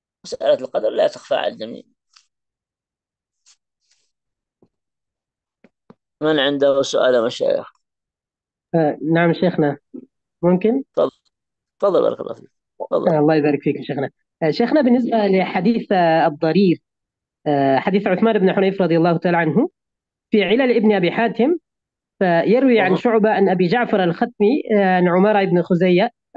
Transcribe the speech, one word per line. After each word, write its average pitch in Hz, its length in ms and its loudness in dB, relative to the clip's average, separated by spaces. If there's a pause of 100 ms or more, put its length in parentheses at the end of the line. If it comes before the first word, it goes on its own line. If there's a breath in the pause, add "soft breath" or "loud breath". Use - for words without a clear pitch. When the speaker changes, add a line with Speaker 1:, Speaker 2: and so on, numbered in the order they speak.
(260)
Speaker 1:
مسألة - 280 -2
القدر 135 360 -4
لا - 180 0
تخفى - 280 -6
على - 180 -4
الجميع. - 300 -14 (4000)
من 156 180 0
عنده 139 420 0
سؤال 127 320 -2
يا 123 80 2
مشايخ؟ - 520 -4 (1000)
Speaker 2:
آه، 156 220 0 (160)
نعم 170 200 2
شيخنا. 160 440 -2 (640)
ممكن؟ 185 420 0 (100)
Speaker 1:
تفضل. 151 180 -2 (680)
تفضل، 175 220 2
بارك 113 180 -2
الله - 140 -10
فيك. - 180 -20 (280)
تفضل. 175 360 -2
Speaker 2:
آه، 151 40 0
الله 156 160 2
يبارك 143 260 0
فيك 156 140 -4
يا - 60 -12
شيخنا. 139 280 -8 (340)
آه، 156 80 0
شيخنا، 240 300 0
بالنسبة 240 360 0
لحديث، 196 760 -2
آه، 165 360 2
الضرير، 165 540 0 (680)
آه، 139 300 2
حديث 196 300 -2
عثمان 214 320 0
بن 185 140 2
حنيف 196 280 0
رضي 165 160 2
الله 165 200 2
تعالى 170 200 -2
عنه، 170 320 0 (600)
في 202 120 2
علل 240 320 0
ابن 214 200 2
أبي 175 160 0
حاتم، 233 460 0 (640)
فيروي 208 600 2
عن 185 120 0
Speaker 1:
أها. 180 60 2
Speaker 2:
شعبة 220 320 2
عن 190 200 2
أبي 185 180 0
جعفر 220 360 0
الختمي، 208 580 0 (160)
آه، 185 180 2
عن 180 120 2
عمارة 196 380 2
بن 175 160 0
خزية-، 180 480 0 (280)